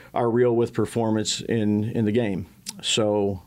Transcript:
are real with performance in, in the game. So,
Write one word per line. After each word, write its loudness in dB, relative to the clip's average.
are 0
real 4
with 0
performance 0
in, 0
in -2
the 2
game. -2
So, 0